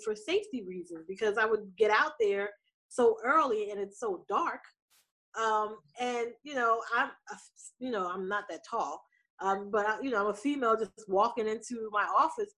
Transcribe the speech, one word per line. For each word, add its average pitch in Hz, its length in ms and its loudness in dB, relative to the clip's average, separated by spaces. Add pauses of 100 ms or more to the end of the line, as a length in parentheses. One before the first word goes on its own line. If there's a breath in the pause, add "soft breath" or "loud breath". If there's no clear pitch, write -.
for 214 120 -2
safety 320 500 -4
reasons 170 400 -12
because 202 320 -2
I 220 60 4
would 214 320 0
get 214 160 4
out 294 260 4
there 202 320 0 (380)
so 226 360 4
early 247 460 2
and 202 80 -6
it's 196 220 -6
so 196 280 -4
dark. 220 320 0 (800)
Um, 214 380 2 (240)
and, 240 280 -2 (140)
you 294 140 -10
know, 233 240 4 (160)
I'm, 262 120 2
a - 260 -16
f-, - 440 -20
you 254 140 -6
know, 185 180 -2
I'm 190 180 -6
not 202 220 -2
that 165 180 -12
tall, 165 320 -4 (400)
um, 196 300 -2
but 208 160 2
I, 214 140 0
you 269 100 -4
know, 208 120 2
I'm 208 80 0
a 202 40 0
female 254 420 0
just - 320 -6
walking 208 380 2
into 226 460 -6
my 208 120 2
office 208 540 2